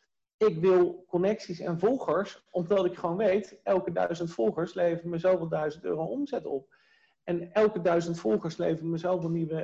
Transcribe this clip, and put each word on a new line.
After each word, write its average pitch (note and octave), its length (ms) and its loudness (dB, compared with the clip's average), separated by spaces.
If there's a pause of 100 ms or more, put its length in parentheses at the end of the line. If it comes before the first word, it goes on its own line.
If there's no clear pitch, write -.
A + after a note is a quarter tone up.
(360)
ik G3+ 240 2
wil F3+ 480 4
connecties F3+ 520 0
en E3+ 180 -2
volgers, G3 720 0
omdat F3+ 340 2
ik F3 140 0
gewoon E3+ 180 -2
weet, G3+ 460 0
elke F#3 300 0
duizend E3+ 400 -2
volgers G#3 420 -2
leveren E3+ 360 0
me E3+ 80 -2
zoveel E3+ 300 2
duizend D#3 360 -4
euro E3 200 -2
omzet B3 420 -6
op. - 280 -8 (500)
En F3 280 -6
elke G#3+ 280 2
duizend E3+ 400 0
volgers G3+ 360 -2
leveren E3 340 -2
me E3 80 -2
zoveel E3+ 320 -2
nieuwe, D#3+ 340 -2